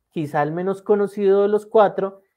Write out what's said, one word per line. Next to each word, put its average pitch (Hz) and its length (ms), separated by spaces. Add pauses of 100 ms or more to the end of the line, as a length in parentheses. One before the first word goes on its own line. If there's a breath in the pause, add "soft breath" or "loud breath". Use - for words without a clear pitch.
(100)
quizá 151 320
el 147 80
menos 185 320
conocido 202 600
de 202 60
los 208 160
cuatro, 196 580 (140)